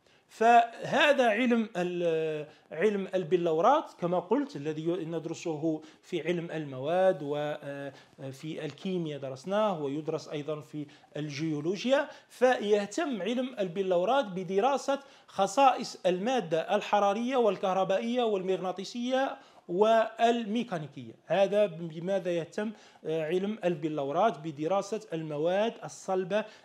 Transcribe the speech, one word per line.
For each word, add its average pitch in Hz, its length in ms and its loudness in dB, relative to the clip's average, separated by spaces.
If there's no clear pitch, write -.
فهذا 233 1000 4
علم 233 480 2
ال-، 160 680 -2
علم 196 440 0
البلورات 180 840 2
كما 175 200 0
قلت، 262 360 0
الذي 151 260 -6
ي-، 165 240 -2
ندرسه 160 760 -4
في - 260 -6
علم 170 240 -4
المواد 156 680 0
وفي 143 1400 -8
الكيمياء 156 540 -6
درسناه، 180 600 -2
ويدرس 151 460 -4
أيضا 151 340 -6
في 147 240 -10
الجيولوجيا. 160 880 -2
فيهتم 214 920 2
علم 247 380 -4
البلورات 190 640 2
بدراسة 196 760 0
خصائص 262 800 2
المادة 185 680 0
الحرارية 208 640 2
والكهربائية 196 840 2
والمغناطيسية 202 1120 -2
والميكانيكية. 220 1500 2
هذا 196 400 4
بماذا 170 680 -4
يهتم، 175 400 -4
آه، 160 180 -2
علم 190 420 -2
البلورات؟ 156 760 0
بدراسة 185 640 -4
المواد 165 600 -2
الصلبة 190 600 -4